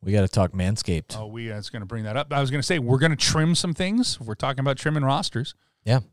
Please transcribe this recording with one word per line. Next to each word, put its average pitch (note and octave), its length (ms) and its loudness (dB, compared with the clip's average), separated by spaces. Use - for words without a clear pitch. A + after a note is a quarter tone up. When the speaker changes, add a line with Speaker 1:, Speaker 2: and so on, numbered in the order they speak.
Speaker 1:
We G2 100 -2
gotta G2+ 160 4
talk F#2 240 2
Manscaped. F#2 640 -2
Speaker 2:
Oh, G#2+ 80 -12
we, A2+ 260 -10
I G#2 40 -8
was G2+ 140 -12
gonna A2 160 -10
bring A2 180 -8
that G#2+ 120 -4
up. C#3 160 -4
I C#3+ 80 0
was C3+ 100 0
gonna C#3+ 120 -2
say, F3+ 160 0
we're B2+ 200 2
gonna D#3 180 2
trim D#3+ 380 2
some E3+ 200 0
things. G3+ 460 0
We're C#3 140 -6
talking C3+ 260 -4
about C3+ 180 0
trimming D3+ 260 0
rosters. C#3 500 0
Speaker 1:
Yeah. B2 160 4